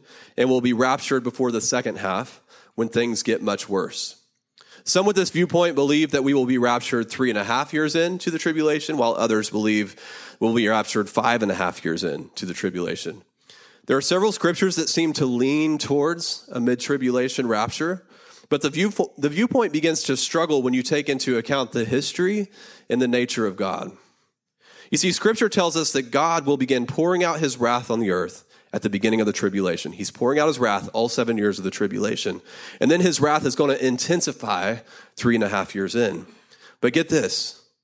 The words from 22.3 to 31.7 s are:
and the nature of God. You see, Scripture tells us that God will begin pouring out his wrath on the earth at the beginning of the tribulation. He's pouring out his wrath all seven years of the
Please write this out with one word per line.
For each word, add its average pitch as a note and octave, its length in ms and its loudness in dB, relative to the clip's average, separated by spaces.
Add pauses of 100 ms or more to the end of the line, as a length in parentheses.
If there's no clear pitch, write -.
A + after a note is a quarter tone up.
and B2+ 140 0
the B2+ 60 2
nature B2 380 0
of F#2+ 120 -4
God. F#2+ 340 -4 (1000)
You - 80 -2
see, F3+ 140 2
Scripture A3 380 2
tells E3+ 260 2
us D#3+ 160 0
that C3 200 -2
God D#3+ 340 2
will C#3+ 100 2
begin B2+ 300 0
pouring F3 360 2
out E3 200 0
his C3 160 0
wrath A#2+ 340 0
on A2+ 80 0
the G#2+ 120 2
earth F2 340 -4 (260)
at - 120 -4
the G#2+ 60 0
beginning A2 300 0
of G#2+ 80 0
the G2+ 60 2
tribulation. F#2+ 580 -2
He's F#2+ 200 -10
pouring C3 280 0
out D3 80 4
his C#3 120 0
wrath G2+ 340 0
all A#2 160 0
seven A#2 280 -2
years G#2 200 0
of F#2+ 80 -6
the F#2+ 60 -4